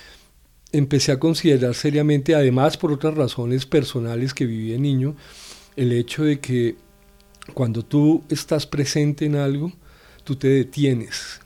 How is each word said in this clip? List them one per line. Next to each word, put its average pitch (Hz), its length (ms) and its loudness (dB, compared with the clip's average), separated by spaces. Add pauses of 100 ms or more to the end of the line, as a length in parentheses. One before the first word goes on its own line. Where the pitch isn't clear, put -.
(720)
empecé 143 400 2
a 127 60 0
considerar 143 560 2
seriamente, 147 600 2
además 139 420 4
por 156 160 -2
otras 156 220 -2
razones 127 520 -2
personales 123 680 -2
que 139 120 -2
viví 113 240 -4
de 117 80 -4
niño, 139 380 0 (600)
el 123 160 0
hecho 120 320 -2
de 147 160 2
que 120 360 -2 (800)
cuando 117 300 -4
tú 151 440 2
estás 151 380 -4
presente 147 600 -2
en 147 100 0
algo, 143 360 -2 (520)
tú 139 120 -6
te 135 120 0
detienes 135 960 0